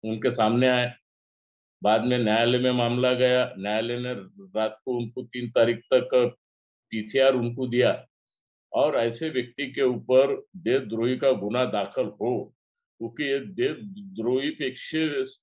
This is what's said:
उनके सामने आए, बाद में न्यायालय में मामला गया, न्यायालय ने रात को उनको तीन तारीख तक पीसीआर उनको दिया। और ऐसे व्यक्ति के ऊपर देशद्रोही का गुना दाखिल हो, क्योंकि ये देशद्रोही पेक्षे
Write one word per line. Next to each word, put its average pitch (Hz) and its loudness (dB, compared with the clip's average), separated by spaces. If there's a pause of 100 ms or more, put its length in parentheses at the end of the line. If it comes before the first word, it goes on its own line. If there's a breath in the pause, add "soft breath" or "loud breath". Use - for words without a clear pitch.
उनके 113 -2
सामने 117 2
आए, 123 2 (880)
बाद 107 4
में 123 0
न्यायालय 117 2
में 127 2
मामला 123 2
गया, 127 2
न्यायालय 110 -4
ने 123 -6 (460)
रात 110 -2
को 123 -2
उनको 120 -6
तीन 123 -10
तारीख 117 4
तक 123 2 (540)
पीसीआर 131 2
उनको 123 -2
दिया। 120 0 (680)
और 143 2
ऐसे 117 -2
व्यक्ति 127 -6
के 139 -4
ऊपर 131 2 (120)
देशद्रोही 117 -2
का 135 2
गुना 113 0
दाखिल 107 -4
हो, 123 -6 (420)
क्योंकि 117 -8
ये 139 -2
देशद्रोही 110 -4
पेक्षे 151 -4 (220)